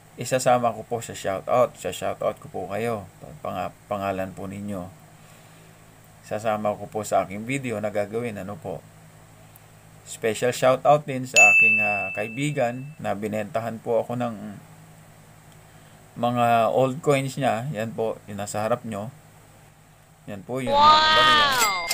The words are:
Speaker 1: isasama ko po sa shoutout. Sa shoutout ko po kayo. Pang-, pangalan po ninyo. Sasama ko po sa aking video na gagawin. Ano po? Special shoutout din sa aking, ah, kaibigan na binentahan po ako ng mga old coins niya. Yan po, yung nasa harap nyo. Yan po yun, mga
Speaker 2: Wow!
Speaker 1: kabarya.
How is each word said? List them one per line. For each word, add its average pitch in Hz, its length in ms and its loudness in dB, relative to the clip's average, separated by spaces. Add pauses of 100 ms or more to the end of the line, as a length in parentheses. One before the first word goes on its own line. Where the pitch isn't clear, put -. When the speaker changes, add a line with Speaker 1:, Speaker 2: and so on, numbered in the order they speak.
(200)
Speaker 1:
isasama 123 560 2
ko 107 80 -10
po 117 160 -4
sa 104 160 -10
shoutout. 104 640 0
Sa 92 160 -6
shoutout 98 460 -4
ko - 100 -16
po 98 100 -8 (100)
kayo. 104 360 -4 (320)
Pang-, 92 320 -6 (160)
pangalan 95 480 -4
po 98 120 -10
ninyo. 98 420 -8 (1400)
Sasama 107 500 -2
ko 104 120 -10
po 107 160 -6
sa 98 240 2
aking 104 160 -10
video 123 360 -4
na 104 120 -4
gagawin. 104 480 -4
Ano 98 160 -10
po? 87 240 -10 (1200)
Special 110 500 -2
shoutout 131 560 4
din 131 220 -6
sa - 100 4 (160)
aking, - 240 6
ah, 104 380 -2
kaibigan 131 800 -2
na 104 180 -4
binentahan 110 640 -4
po 113 240 2
ako 120 160 -4
ng 117 160 -4 (1800)
mga 117 580 4
old 131 240 2
coins 135 400 0
niya. 123 320 0
Yan 110 240 -6
po, 110 320 -4
yung 101 140 -10
nasa 104 180 -6
harap 110 240 -2
nyo. 110 300 -8 (1120)
Yan - 160 -12
po 127 160 -6
yun, 254 160 0
mga - 20 4
Speaker 2:
Wow! 302 220 8
Speaker 1:
kabarya. 311 460 4 (480)